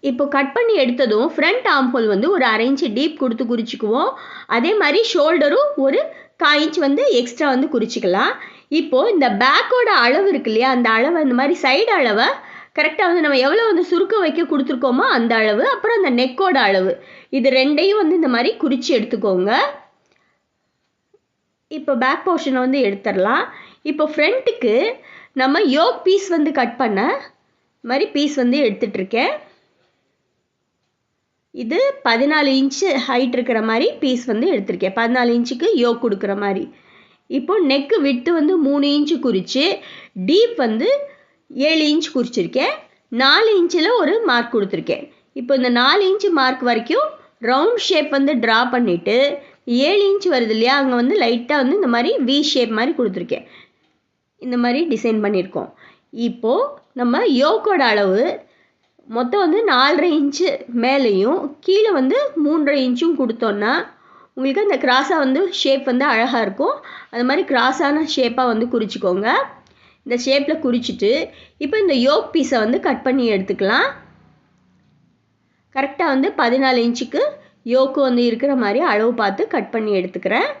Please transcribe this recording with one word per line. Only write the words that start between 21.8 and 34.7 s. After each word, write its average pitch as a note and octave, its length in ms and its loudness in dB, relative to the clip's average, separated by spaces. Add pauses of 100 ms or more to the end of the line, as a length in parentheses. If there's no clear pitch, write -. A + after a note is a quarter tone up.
பேக் C#4 220 -2
போர்ஷனை D4+ 400 0
வந்து C4+ 220 0
எடுத்துடலாம். G3+ 560 0 (460)
இப்போ D4+ 140 0 (100)
ஃப்ரண்ட்டுக்கு D4+ 640 0 (680)
நம்ம D4 220 2 (140)
யோக் F4+ 280 2
பீஸ் G4 300 2
வந்து D4+ 240 0
கட் A#3 240 -2
பண்ண G#3 160 0 (880)
மாதிரி C#4+ 160 0 (100)
பீஸ் D4 280 0
வந்து B3 220 2
எடுத்துட்ருக்கேன். A3 680 -2 (2250)
இது B3 160 -4 (280)
பதினாலு C#4 520 0
இன்ச்சு C4+ 300 -2 (160)
ஹைட் B3 320 -2
இருக்கிற A#3+ 220 -2 (100)
மாதிரி A#3 180 0 (140)
பீஸ் B3+ 300 -2
வந்து A3+ 240 0
எடுத்திருக்கேன். G3 440 -4